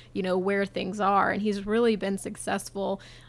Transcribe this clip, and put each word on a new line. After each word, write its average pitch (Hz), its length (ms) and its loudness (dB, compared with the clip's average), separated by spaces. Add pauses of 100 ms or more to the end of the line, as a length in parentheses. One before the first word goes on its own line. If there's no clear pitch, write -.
(120)
you 202 80 -2
know, 185 160 0
where 196 300 2
things 196 320 -4
are. 196 320 4
And 196 100 -2
he's 202 240 -2
really 226 300 4
been 196 240 -2
successful, 196 840 -4 (260)